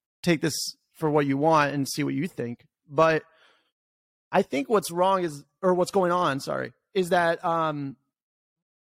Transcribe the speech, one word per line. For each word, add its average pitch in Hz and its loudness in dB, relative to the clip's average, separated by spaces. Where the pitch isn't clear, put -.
take 165 2
this - -4
for 160 -4
what 147 2
you 135 0
want 147 4
and 139 -2
see - -4
what 139 -2
you 139 -2
think. 120 -10
But 156 2
I 180 2
think 269 -4
what's 202 0
wrong 180 0
is, 147 -8
or 185 4
what's 180 2
going 180 2
on, 160 0
sorry, 131 -6
is 185 0
that, 170 2
um, 156 -2